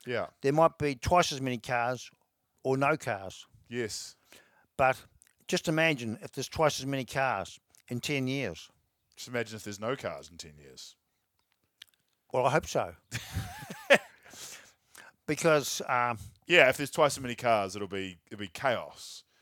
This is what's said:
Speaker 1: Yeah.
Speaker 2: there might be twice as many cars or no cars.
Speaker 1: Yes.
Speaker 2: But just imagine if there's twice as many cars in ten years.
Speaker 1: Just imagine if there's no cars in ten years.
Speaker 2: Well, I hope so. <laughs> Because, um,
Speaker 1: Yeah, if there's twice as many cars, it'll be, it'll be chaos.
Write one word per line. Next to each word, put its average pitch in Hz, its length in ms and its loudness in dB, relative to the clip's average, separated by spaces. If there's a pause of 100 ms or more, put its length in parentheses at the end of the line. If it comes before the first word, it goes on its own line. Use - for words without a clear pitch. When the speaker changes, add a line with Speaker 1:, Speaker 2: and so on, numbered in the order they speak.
Speaker 1:
Yeah. 113 200 -2 (140)
Speaker 2:
there 139 120 2
might 160 240 4
be 143 180 -2
twice 175 380 2
as 131 80 -8
many 127 160 -4
cars 123 520 -4 (540)
or 131 140 2
no 139 180 4
cars. 98 500 -8 (220)
Speaker 1:
Yes. 117 480 -6 (640)
Speaker 2:
But 131 180 4 (520)
just - 200 -2
imagine 156 540 0
if 123 100 -14
there's 131 180 -8
twice 160 300 2
as 131 60 -8
many 135 180 -4
cars 117 560 -4 (300)
in 123 100 -4
ten 135 280 -2
years. 127 420 -6 (480)
Speaker 1:
Just - 100 -16
imagine 117 300 -6
if 101 60 -14
there's 101 160 -10
no 117 180 -4
cars 76 340 -8
in 87 60 -20
ten 80 200 -16
years. 69 380 -20 (1400)
Speaker 2:
Well, 127 120 2
I 131 60 4
hope 160 140 2
so. 92 280 -4 (960)
<laughs> 240 80 8 (1300)
Because, 151 640 4
um, 120 300 2 (260)
Speaker 1:
Yeah, 151 240 10
if - 80 2
there's 143 140 -4
twice 139 260 4
as 135 60 -8
many 123 100 -4
cars, 104 420 2
it'll 101 120 -6
be, 95 320 -6 (100)
it'll 107 120 -12
be 101 60 -8
chaos. - 760 -4 (180)